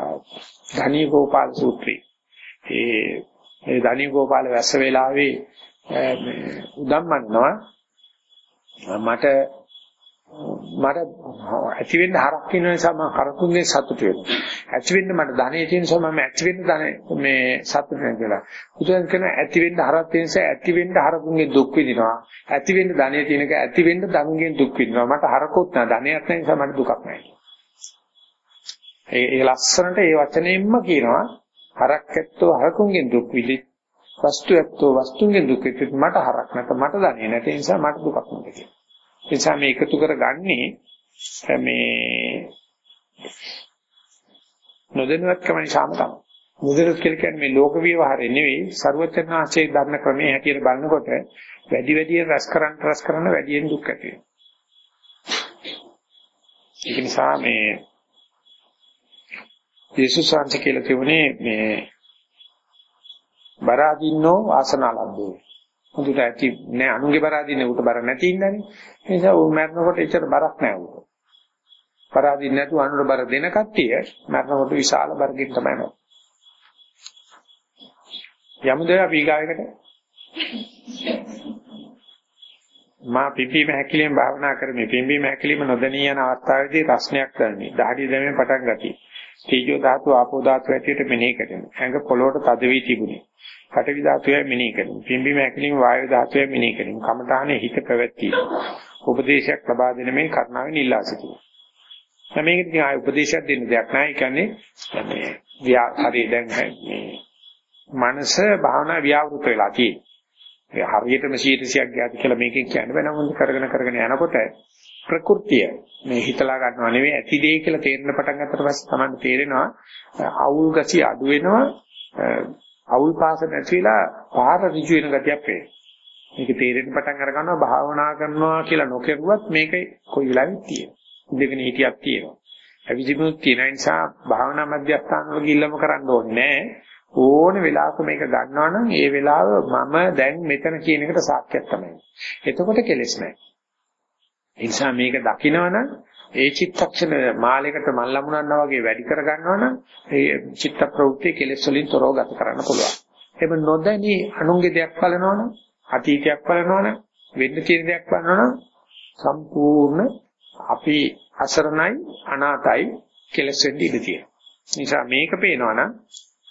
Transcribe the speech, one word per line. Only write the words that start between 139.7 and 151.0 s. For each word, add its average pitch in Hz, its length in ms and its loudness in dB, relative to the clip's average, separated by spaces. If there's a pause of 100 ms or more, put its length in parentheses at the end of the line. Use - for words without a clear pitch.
දැන් 139 300 0
මෙතන 160 360 -4
කියන 151 240 0
එකට 165 200 -2
සාක්ෂියක් 139 440 -2
තමයි. 92 260 -6 (500)
එතකොට 185 400 0
කෙලෙස් 123 340 -2
නෑ. 82 180 -10 (1200)
ඒ - 40 -14
නිසා 117 300 -2
මේක 123 260 0
දකිනවනම් 170 680 0 (460)
ඒ 135 180 2
චිත්තක්ෂණ 175 640 -2 (220)
මාලයකට 135 520 0
මල් 127 240 -2
ලැබුණා 147 480 -2
වගේ 139 240 0
වැඩි 113 200 -2
කර 151 180 -2
ගන්නවනම් 175 520 0 (340)
ඒ 143 260 2 (200)
චිත්ත - 320 -4
ප්‍රවෘත්ති 139 460 2